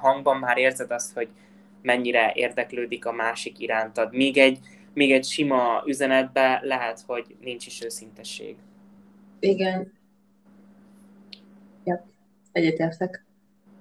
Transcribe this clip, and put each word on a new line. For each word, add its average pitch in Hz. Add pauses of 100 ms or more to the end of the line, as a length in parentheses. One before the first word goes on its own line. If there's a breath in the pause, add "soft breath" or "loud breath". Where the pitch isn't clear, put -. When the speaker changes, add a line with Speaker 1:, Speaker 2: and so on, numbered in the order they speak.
Speaker 1:
hangban 135
már 127
érzed 127
azt, 120
hogy 117 (540 soft breath)
mennyire 120
érdeklődik 120
a 117
másik 117
irántad. 110
Míg 135
egy, 135 (340 loud breath)
míg 143
egy 131
sima 127
üzenetben 131
lehet, 123
hogy 120
nincs 120
is -
őszintesség. 107 (840)
Speaker 2:
Igen. 190 (1900)
Yep. 180 (480)
Egyetértek. 165 (560)